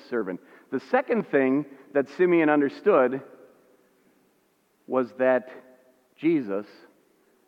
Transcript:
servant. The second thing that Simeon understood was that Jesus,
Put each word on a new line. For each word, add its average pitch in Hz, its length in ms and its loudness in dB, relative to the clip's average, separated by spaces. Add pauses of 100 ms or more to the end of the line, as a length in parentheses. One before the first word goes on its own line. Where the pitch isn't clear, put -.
servant. 92 320 -6 (300)
The 135 80 -6
second 240 500 -4
thing 139 360 0 (280)
that 139 240 -2
Simeon 170 320 2
understood 139 720 2 (1700)
was 127 220 -2 (100)
that 127 300 0 (680)
Jesus, 120 480 -4 (840)